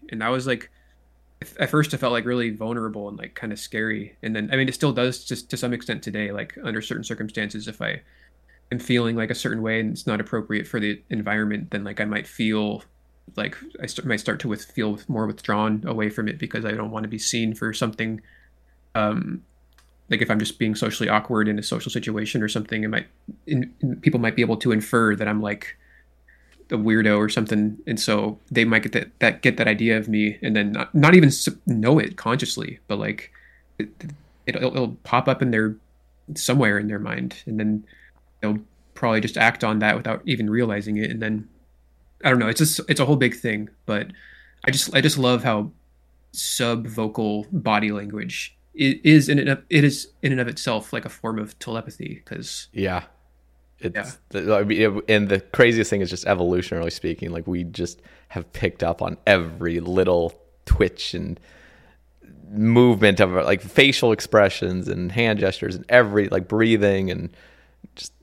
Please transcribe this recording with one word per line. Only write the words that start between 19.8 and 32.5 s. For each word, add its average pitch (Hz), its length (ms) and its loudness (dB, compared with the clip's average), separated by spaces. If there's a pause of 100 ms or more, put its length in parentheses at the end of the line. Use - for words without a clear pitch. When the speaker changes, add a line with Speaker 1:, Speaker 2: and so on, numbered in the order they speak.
Speaker 1:
like, 113 120 0
if 113 80 -2
I'm 107 80 2
just 107 200 -4
being 110 160 0
socially 110 340 -2
awkward 107 380 2
in 104 120 0
a 104 40 -6
social - 280 -6
situation 107 520 -4
or 110 60 -2
something, 107 360 -4
it 107 40 -4
might, 113 180 -4 (400)
in, 143 340 -2
in, 127 160 -2
people 131 220 2
might 113 160 0
be 120 80 2
able 113 160 0
to 120 140 0
infer 110 420 2
that 104 140 -4
I'm, 104 120 -2
like, 104 360 -8 (920)
a - 60 -2
weirdo 107 420 4
or 107 100 2
something, 107 480 0 (100)
and 107 140 -4
so 104 380 -2 (120)
they 120 140 2
might 113 180 2
get - 100 -8
that, - 260 -4
that, - 240 2
get 120 160 2
that 117 100 2
idea 110 300 2
of 110 100 -6
me, 107 340 0
and 110 140 0
then 104 160 0
not, - 220 -6
not 156 200 8
even 165 140 10
s-, - 200 0 (180)
know 120 320 4
it - 180 -2
consciously, 120 600 -4 (100)